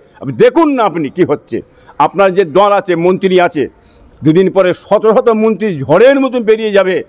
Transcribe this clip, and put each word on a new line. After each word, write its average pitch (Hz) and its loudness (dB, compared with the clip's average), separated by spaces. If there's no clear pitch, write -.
আপনি 135 -8
দেখুন 254 2
না, 262 -2
আপনি 170 -4
কি 175 -2
হচ্ছে। 139 -6
আপনার 175 0
যে 196 2
দল 185 0
আছে, 185 -2
মন্ত্রী 185 0
আছে, 165 -2
দুদিন 175 2
পরে 185 2
শত 208 -2
শত 220 2
মন্ত্রী 220 -2
ঝড়ের 220 2
মতন 254 -2
বেরিয়ে 220 -2
যাবে। 185 -2